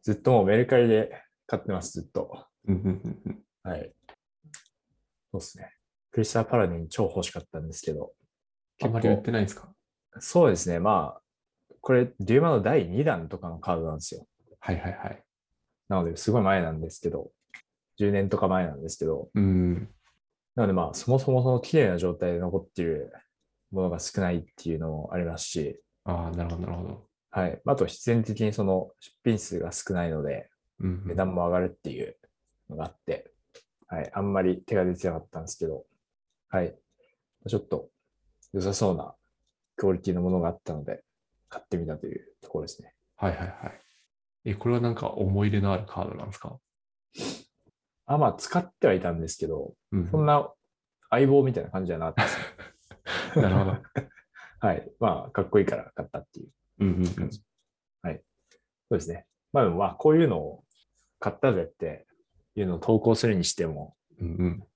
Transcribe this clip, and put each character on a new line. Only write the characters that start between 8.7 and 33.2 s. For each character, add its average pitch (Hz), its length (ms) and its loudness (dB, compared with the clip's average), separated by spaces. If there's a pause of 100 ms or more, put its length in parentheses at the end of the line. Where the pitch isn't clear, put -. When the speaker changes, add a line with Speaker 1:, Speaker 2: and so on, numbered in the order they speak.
Speaker 2:
あ - 60 -2
ん 110 40 0
ま 113 80 0
り 113 100 2
売 104 40 6
っ 101 80 0
て - 100 -2
な 113 80 2
い 104 40 4
ん - 20 2
で - 40 -6
す - 60 -12
か？ - 120 -20
Speaker 1:
結 - 80 -20 (380)
構、 - 80 -16
そ 175 260 6
う - 20 8
で 92 60 4
す 90 140 -4
ね。 85 100 0
ま 90 380 2
あ、 - 40 -20 (600)
こ 131 120 2
れ、 127 260 4
デ 104 160 2
ュ - 20 10
エ - 40 10
マ 165 80 4
の 123 120 4
第 117 240 2
二 98 180 -2
弾 87 260 0
と 92 100 -10
か 87 100 -10
の 85 100 -10
カ 87 160 0
ー 82 40 -2
ド 82 80 -4
な 78 60 -4
ん - 40 -6
で 76 40 -8
す - 120 -8
よ。 - 140 -16 (320)
Speaker 2:
は - 120 -4
い 85 80 0
は 87 100 -6
い 90 40 -8
は - 160 -10
い。 - 140 -14 (640)
Speaker 1:
な 95 100 0
の 87 80 0
で、 82 120 -4
す - 140 0
ご 117 80 4
い - 20 4
前 95 200 4
な 82 100 -2
ん 80 100 -6
で 80 80 -6
す - 120 -14
け - 80 -2
ど、 - 220 -8 (680)
十 101 140 2
年 98 180 2
と 101 80 0
か 98 100 2
前 92 200 2
な 76 60 -6
ん 69 80 -12
で 80 80 -10
す - 100 -10
け 78 60 -4
ど。 78 280 -4
Speaker 2:
う 104 60 0
ん。 92 500 2 (680)
Speaker 1:
な 120 80 2
の 101 40 4
で、 95 60 2
ま 85 180 0
あ、 - 20 -12
そ - 160 -6
も 131 80 4
そ 131 140 0
も 127 120 4
そ 131 80 2
の 123 80 2
綺 - 180 0
麗 120 120 6
な 90 80 0
状 87 160 0
態 87 200 -2
で 85 60 -2
残 90 180 -2
っ 95 100 -4
て - 140 -8
い 87 40 0
る 76 280 -4 (580)
も 95 120 -2
の 90 60 2
が 85 100 -4
少 - 220 -4
な 90 100 2
い 87 60 0
っ 82 60 -4 (120)
て - 140 -8
い 80 60 0
う 78 40 -4
の 80 100 -4
も 76 240 -8
あ 90 40 -2
り 90 60 -2
ま 82 140 -4
す - 80 -8
し。 - 360 -6 (220)
Speaker 2:
あ 85 300 -4
ー、 - 20 -6
な 85 80 -4
る 82 80 -4
ほ 82 60 -6
ど、 87 60 -6
な 87 40 -6
る 87 60 -6
ほ 87 140 -6
ど。 - 200 -14 (240)
Speaker 1:
は 92 160 0
い。 - 180 -6
あ 139 100 4
と、 95 100 2
必 - 200 -10
然 117 180 4
的 110 180 -4
に 107 120 2
そ 107 100 -2
の 95 360 0
出 - 240 -20
品 110 160 2
数 90 200 -6
が 85 120 -4
少 - 220 -6
な 87 120 0
い 82 60 -2
の 76 100 -4
で、 - 280 -6 (300)
Speaker 2:
う 95 80 -2
ん - 20 2
う 92 160 -4
ん。 - 20 -6
Speaker 1:
値 85 80 -4
段 92 180 0
も 87 140 0
上 87 40 2
が 90 100 2
る 92 140 -2
っ - 60 -20
て 76 80 -8
い - 140 -6
う - 140 -12 (520)
の 76 60 -12
が 78 100 -6
あ - 40 -10
っ - 60 -20 (100)
て、 - 260 -6 (560)